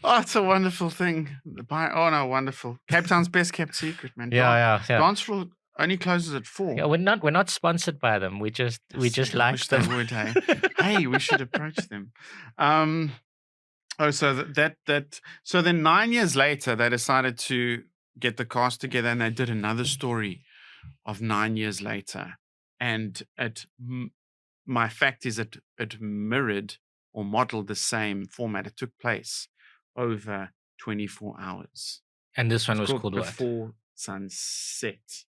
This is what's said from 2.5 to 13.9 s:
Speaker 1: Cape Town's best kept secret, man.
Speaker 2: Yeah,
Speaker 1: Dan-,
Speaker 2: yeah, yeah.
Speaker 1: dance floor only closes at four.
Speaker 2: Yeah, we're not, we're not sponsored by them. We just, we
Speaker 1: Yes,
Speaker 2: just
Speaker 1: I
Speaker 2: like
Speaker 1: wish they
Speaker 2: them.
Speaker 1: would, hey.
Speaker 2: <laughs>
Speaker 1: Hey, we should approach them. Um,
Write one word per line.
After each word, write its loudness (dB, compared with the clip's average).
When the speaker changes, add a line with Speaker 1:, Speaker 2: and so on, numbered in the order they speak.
Speaker 1:
Cape 4
Town's 4
best 2
kept -4
secret, -6
man. -6
Speaker 2:
Yeah, 6
Speaker 1:
Dan-, 6
Speaker 2:
yeah, 4
yeah. 4
Speaker 1:
dance 4
floor -4
only 2
closes 0
at -6
four. -4
Speaker 2:
Yeah, 0
we're 4
not, 2
we're 4
not 2
sponsored 0
by 4
them. -2
We -2
just, -2
we 2
Speaker 1:
Yes, -2
Speaker 2:
just 0
Speaker 1:
I 0
Speaker 2:
like 4
Speaker 1:
wish -4
they 4
Speaker 2:
them. 2
Speaker 1:
would, -2
hey. -4
Speaker 2:
<laughs> -2
Speaker 1:
Hey, 4
we 2
should 2
approach -6
them. -12
Um, 4